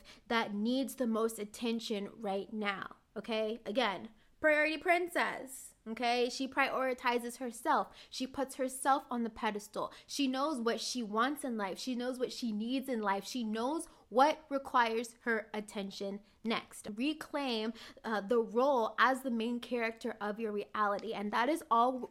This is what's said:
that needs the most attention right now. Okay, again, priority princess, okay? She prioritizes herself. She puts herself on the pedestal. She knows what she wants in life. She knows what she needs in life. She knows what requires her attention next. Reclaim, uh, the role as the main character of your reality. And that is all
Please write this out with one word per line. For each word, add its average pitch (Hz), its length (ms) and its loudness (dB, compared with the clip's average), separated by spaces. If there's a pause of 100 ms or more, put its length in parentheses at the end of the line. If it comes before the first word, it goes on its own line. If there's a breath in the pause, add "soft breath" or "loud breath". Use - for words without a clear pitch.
(300 loud breath)
that 226 260 2
needs 240 400 0
the 254 120 0
most 226 300 2
attention 220 720 -4 (100)
right 202 180 -2 (140)
now. 208 360 -4 (300)
Okay, 220 480 -2
again, 214 420 0 (320 soft breath)
priority 302 380 4
princess, 302 960 0 (180)
okay? 240 400 2
She 269 160 -4
prioritizes 247 880 0
herself. 247 520 0 (200 loud breath)
She - 160 -6
puts 262 300 -4
herself 269 560 0
on 240 120 -2
the 226 60 -2
pedestal. 208 600 -4 (160 loud breath)
She 277 200 0
knows 269 320 0
what 226 200 0
she 247 240 -4
wants 226 400 0
in 240 140 -2
life. 202 200 -4
She 254 180 -4
knows 247 220 -2
what 247 140 -2
she 233 200 -4
needs 240 360 -2
in 240 140 0
life. 196 260 0
She 247 160 -4
knows 240 440 -2 (200 loud breath)
what 277 320 6 (100)
requires 240 640 2 (100)
her 220 280 0
attention 202 680 -6 (220 soft breath)
next. - 520 -4
Reclaim, 254 760 -2 (320 loud breath)
uh, 214 160 0
the 220 180 4
role 233 580 4
as 247 240 6
the 262 100 -2
main 233 280 0
character 226 640 -4
of 208 180 -4
your 214 140 -4
reality. 202 600 -2
And 202 180 -4
that 240 180 2
is 320 200 2
all 247 420 4